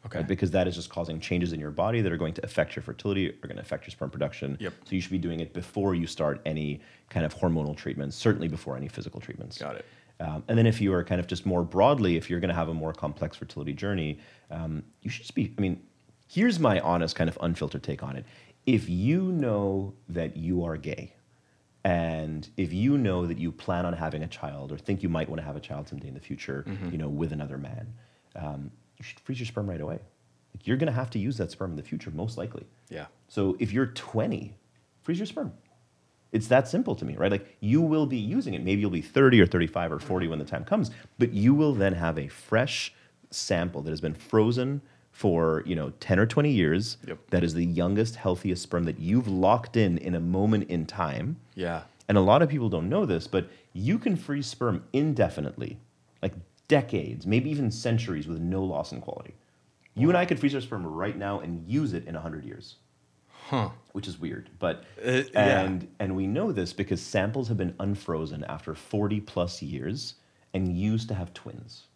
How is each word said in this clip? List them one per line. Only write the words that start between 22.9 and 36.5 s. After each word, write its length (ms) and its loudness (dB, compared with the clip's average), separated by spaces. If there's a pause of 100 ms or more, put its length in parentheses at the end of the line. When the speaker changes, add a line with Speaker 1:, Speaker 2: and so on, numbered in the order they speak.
Speaker 2:
know 300 2
that 100 -4
you 140 -2
plan 340 -2
on 80 -2
having 300 -4
a 40 -6
child 440 -10
or 60 -8
think 260 -4
you 60 0
might 200 -2
wanna 140 -6
have 120 -8
a 40 -8
child 280 -10
someday 200 -12
in 60 -12
the 60 -12
future, 480 -8
Speaker 1:
Mm-hmm. 240 -6
Speaker 2:
you 60 -6
know, 120 -4
with 220 -2
another 260 -6
man, 360 -10 (420)
um, 360 -8 (260)
you 60 -20
should 160 -18
freeze 200 -6
your 60 -6
sperm 240 -4
right 120 -6
away. 180 -6 (540)
Like, 120 -18
you're 120 2
gonna 160 2
have 180 -2
to 80 -2
use 180 -2
that 140 -2
sperm 200 -6
in 60 -6
the 60 -8
future, 280 -8
most 260 -6
likely. 280 -8 (240)
Speaker 1:
Yeah. 180 -12 (200)
Speaker 2:
So 320 2
if 140 0
you're 140 2
twenty, 680 -4 (480)
freeze 160 -2
your 60 -2
sperm. 260 -6 (800)
It's 160 0
that 200 6